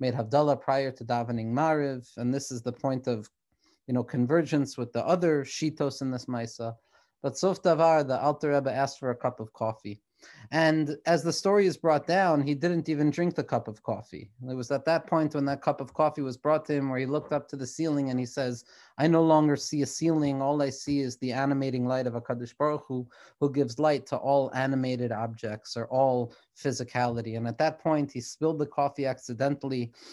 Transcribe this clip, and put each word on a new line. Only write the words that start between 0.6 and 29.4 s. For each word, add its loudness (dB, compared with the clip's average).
prior 0
to -14
davening -2
Mariv, 0
and 0
this -4
is -8
the -4
point -4
of, -4
you -2
know, 2
convergence 0
with -6
the -2
other 2
shitos -4
in -4
this -8
Maisa. -6
But -4
Sof -2
Davar, 6
the 0
Alter 0
Rebbe 2
asked 0
for -2
a -2
cup -4
of -10
coffee. -6
And 2
as 2
the 0
story 2
is 0
brought 2
down, 4
he 0
didn't -2
even 2
drink 0
the -2
cup -2
of -12
coffee. -8
It -6
was -6
at -2
that 0
point 2
when 0
that -2
cup -2
of -10
coffee 0
was -6
brought 2
to -2
him 0
where -2
he -2
looked -2
up -4
to -10
the -8
ceiling -2
and -2
he -2
says, -6
"I 4
no 6
longer 6
see -2
a 2
ceiling. 0
All 0
I 0
see -2
is -4
the -4
animating 0
light 0
of -4
HaKadosh -6
Baruch 0
Hu, -6
who 2
gives 0
light 2
to -4
all 2
animated -2
objects -8
or -6
all 2
physicality." -4
And -4
at -8
that 0
point, 0
he -8
spilled -2
the 0
coffee -2
accidentally -2